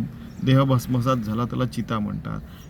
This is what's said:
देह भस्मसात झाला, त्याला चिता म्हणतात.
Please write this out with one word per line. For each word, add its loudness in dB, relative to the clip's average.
देह 6
भस्मसात 2
झाला, -2
त्याला -2
चिता -2
म्हणतात. -4